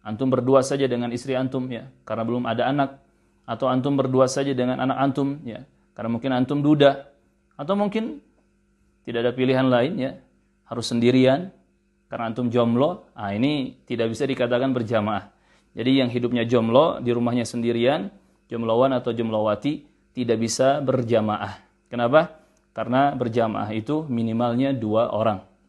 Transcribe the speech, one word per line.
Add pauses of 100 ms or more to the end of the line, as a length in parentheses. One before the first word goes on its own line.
antum
berdua
saja
dengan
istri
antum
ya, (160)
karena
belum
ada
anak, (400)
atau
antum
berdua
saja
dengan
anak
antum
ya, (280)
karena
mungkin
antum
duda, (440)
atau
mungkin (800)
tidak
ada
pilihan
lain
ya, (520)
harus
sendirian (560)
karena
antum
jomblo.
Ah,
ini
tidak
bisa
dikatakan
berjamaah. (480)
Jadi
yang
hidupnya
jomblo
di
rumahnya
sendirian, (400)
jombloan
atau
jomblowati, (300)
tidak
bisa
berjamaah. (240)
Kenapa? (320)
Karena
berjamaah
itu
minimalnya
dua
orang. (260)